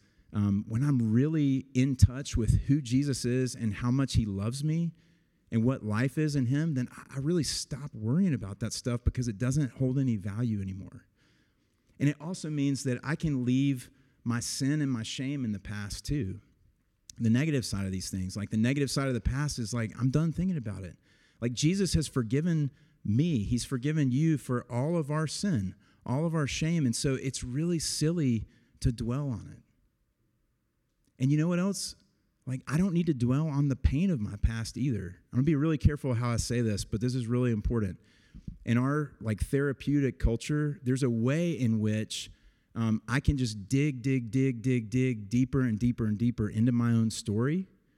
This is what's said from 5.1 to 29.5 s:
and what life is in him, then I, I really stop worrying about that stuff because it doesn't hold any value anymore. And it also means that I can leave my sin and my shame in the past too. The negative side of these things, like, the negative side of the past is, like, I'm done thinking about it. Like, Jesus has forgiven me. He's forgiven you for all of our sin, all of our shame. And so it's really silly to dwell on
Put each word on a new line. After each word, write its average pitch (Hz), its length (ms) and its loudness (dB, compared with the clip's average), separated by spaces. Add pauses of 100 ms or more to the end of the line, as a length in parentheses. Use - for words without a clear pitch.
and 113 120 4
what 131 200 0
life 110 340 0
is 151 180 0
in 131 80 2
him, 147 300 2
then 127 200 -2
I, - 220 -14
I - 40 -6
really 156 240 0
stop - 500 -8
worrying 135 400 2
about 98 260 -6
that 113 140 -4
stuff 120 300 -4
because 123 220 0
it 101 120 -4
doesn't 127 400 0
hold 131 200 0
any 127 180 2
value 104 440 -2
anymore. 95 460 -10 (920)
And 143 120 4
it 147 100 -2
also 160 300 -8
means 139 340 0
that 123 180 -2
I 139 120 -4
can 139 320 -2
leave 131 420 2 (340)
my 117 180 -2
sin 143 420 -2
and 139 80 0
my 113 120 -2
shame 135 440 -6
in 107 60 -2
the 101 60 -4
past 101 460 -10
too. 101 360 -4 (800)
The 113 120 2
negative 135 340 2
side 98 220 -4
of 95 60 -4
these 92 180 -6
things, 92 260 -4
like, 104 140 -6
the 110 80 0
negative 131 320 2
side 139 180 -2
of 127 60 -2
the 113 80 -2
past 139 360 0
is, 113 140 -4
like, 113 260 -4
I'm 131 120 2
done 156 200 2
thinking 175 280 -2
about 101 240 -8
it. 82 140 -12 (440)
Like, 123 120 -2
Jesus 170 420 2
has 165 140 2
forgiven 143 600 0 (340)
me. 131 380 2
He's 117 220 -2
forgiven 139 460 0
you 151 280 2
for 123 320 -4
all 139 260 0
of 147 140 -2
our 156 160 0
sin, 117 480 -2 (320)
all 139 180 0
of 165 100 0
our 151 120 0
shame. 160 400 0
And 117 100 2
so 135 240 0
it's - 240 -6
really 156 340 -2
silly 151 680 0 (340)
to 135 100 2
dwell 123 380 -4
on 95 240 -6